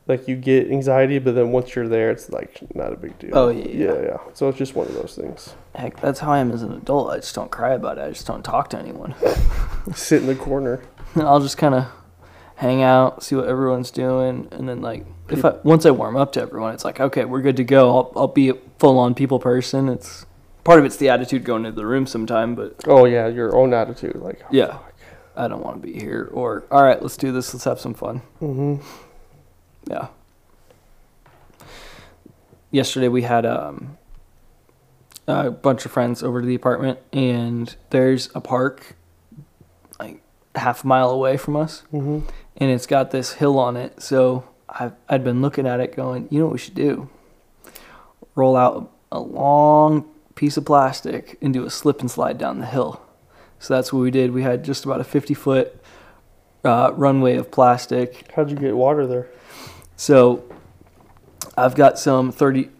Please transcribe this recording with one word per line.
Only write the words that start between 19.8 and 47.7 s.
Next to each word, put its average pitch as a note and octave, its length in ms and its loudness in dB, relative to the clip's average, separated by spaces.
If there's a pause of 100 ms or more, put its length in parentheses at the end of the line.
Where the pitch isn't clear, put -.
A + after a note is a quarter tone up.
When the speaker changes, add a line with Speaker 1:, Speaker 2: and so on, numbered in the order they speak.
Speaker 2:
It's, - 360 -10 (380)
part E3+ 160 10
of C#3 60 6
it's - 120 -4
the C3+ 120 2
attitude B2+ 340 0
going A2+ 220 -4
into A2 100 -10
the G#2+ 100 -8
room C3 220 -2
sometime, A#2 480 -2
but A#2 200 -10 (120)
Speaker 1:
Oh, C3+ 180 10
yeah, A#2+ 220 2
your A#2 280 -4
own B2+ 180 4
attitude, A2+ 420 -2
like, - 280 -14
"Oh, - 80 -20
Speaker 2:
Yeah. C3+ 160 4
Speaker 1:
fuck." - 260 -16 (420)
Speaker 2:
I A#2+ 140 -4
don't - 140 -10
wanna - 160 -12
be - 200 -14
here, A2 340 -8
or, A2+ 380 -6
"All C#3 100 6
right, C3 200 6
let's - 160 -10
do C3+ 160 -4
this, B2+ 200 -6
let's B2+ 120 -10
have C3 140 -2
some A#2+ 140 -10
fun." A2+ 280 -10 (200)
Speaker 1:
Mm-hmm. C#3+ 340 -4 (1120)
Speaker 2:
Yeah. - 180 -10 (2750)
Yesterday C3 360 0
we B2 140 0
had, A#2 240 0
um, A#2 520 -6 (1300)
a B2+ 240 -2
bunch - 340 -2
of B2+ 60 -12
friends A#2+ 320 -2
over B2 180 -4
to B2 60 -4
the B2 80 -2
apartment, B2+ 440 -2 (140)
and A#2+ 600 -4 (160)
there's C3 440 2
a B2+ 60 -10
park, B2+ 540 -4 (1040)
like, - 220 -16 (340)
half A#2 280 -4
a C3+ 40 -6
mile C3 220 2
away C3 280 0
from D3 180 -6
us, D#3 280 -6 (100)
Speaker 1:
Mm-hmm. D3 260 -4 (380)
Speaker 2:
and C3+ 140 0
it's B2 160 -2
got C3+ 240 0
this C3 220 -4
hill C#3+ 260 0
on B2 180 0
it, B2+ 240 -12
so B2+ 420 2 (260)
I've, A#2+ 240 -10 (140)
I'd C3+ 160 0
been B2 180 -2
looking C#3 260 -2
at B2 120 -2
it B2+ 160 -6
going, B2+ 340 -8
"You D3 100 -2
know D#3+ 60 2
what D#3 80 -2
we - 60 -6
should - 160 -16
do? C#3 340 -2 (1300)